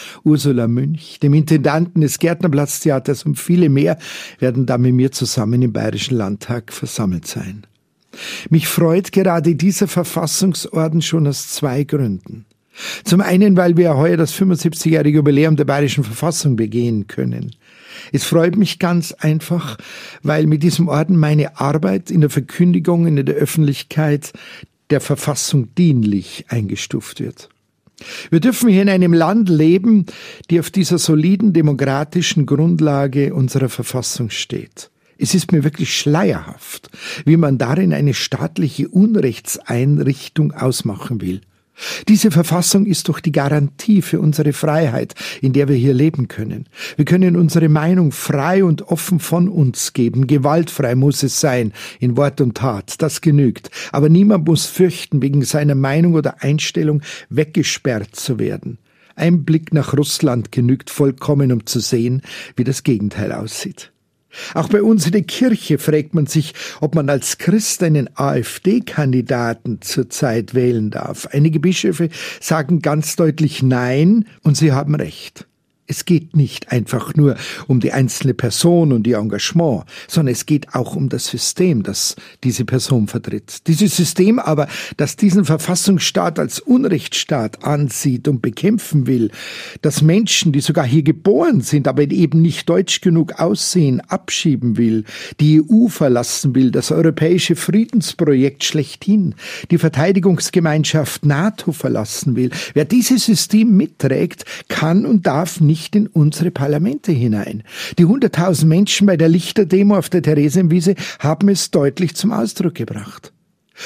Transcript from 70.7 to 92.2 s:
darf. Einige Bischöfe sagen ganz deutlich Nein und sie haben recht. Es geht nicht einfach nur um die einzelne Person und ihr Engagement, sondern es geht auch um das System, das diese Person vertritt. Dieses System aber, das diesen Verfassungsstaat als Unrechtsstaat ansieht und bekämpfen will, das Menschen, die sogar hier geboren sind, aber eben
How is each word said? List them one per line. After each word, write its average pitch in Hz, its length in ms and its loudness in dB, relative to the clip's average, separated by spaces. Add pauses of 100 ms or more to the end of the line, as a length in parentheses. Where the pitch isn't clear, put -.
darf. - 400 -10
Einige 156 300 2
Bischöfe 170 480 0 (320)
sagen 160 420 0
ganz 151 320 -2
deutlich 156 480 0
Nein 131 640 2 (180)
und 147 140 2
sie 151 160 4
haben 143 240 0
recht. - 500 -10 (400)
Es - 200 -8
geht 170 280 0
nicht - 380 -2
einfach 117 420 -4
nur 143 220 2 (300)
um 131 120 2
die - 140 -2
einzelne 131 400 0
Person 165 580 2
und 113 160 2
ihr 120 120 2
Engagement, 110 640 -2 (240)
sondern 143 240 0
es - 140 -8
geht 147 280 -2
auch 127 220 -4
um 139 140 -2
das - 160 -6
System, 135 560 -2
das - 340 -6 (260)
diese 120 220 -2
Person 120 420 0
vertritt. - 600 -10
Dieses 165 280 2
System 185 440 2
aber, 151 280 0 (300)
das - 200 -4
diesen 196 280 4
Verfassungsstaat 175 920 0
als - 200 -4
Unrechtsstaat 160 1080 -2
ansieht 143 640 -2
und 131 120 0
bekämpfen 151 640 0
will, 120 240 0 (520)
das 151 180 0
Menschen, 170 520 2
die 135 100 0
sogar 147 240 0
hier 143 160 4
geboren 214 580 2
sind, 143 260 0
aber 147 240 0
eben 160 300 2